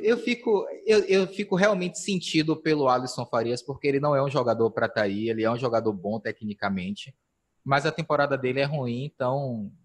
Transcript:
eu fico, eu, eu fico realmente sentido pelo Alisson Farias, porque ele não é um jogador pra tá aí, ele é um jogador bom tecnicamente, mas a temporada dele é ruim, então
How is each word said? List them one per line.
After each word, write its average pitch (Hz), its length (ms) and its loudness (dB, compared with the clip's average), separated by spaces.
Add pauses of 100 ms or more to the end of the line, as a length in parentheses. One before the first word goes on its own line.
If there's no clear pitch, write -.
eu 226 160 4
fico, 233 480 0 (200)
eu, 214 200 6
eu 190 220 4
fico 202 280 -4
realmente 180 440 2
sentido 160 560 0
pelo 151 340 2
Alisson 127 360 0
Farias, 120 360 -2
porque 139 260 -6
ele 139 120 2
não 147 160 2
é 135 80 2
um 143 60 -2
jogador 113 420 2
pra 113 180 0
tá 110 140 0
aí, 104 260 -2
ele 110 140 -2
é 110 80 2
um 120 80 -2
jogador 113 340 0
bom 101 260 -6
tecnicamente, 101 960 -6 (480)
mas 139 220 0
a 156 60 0
temporada 143 460 0
dele 127 240 -2
é - 20 2
ruim, 135 420 -4
então 127 680 -4 (140)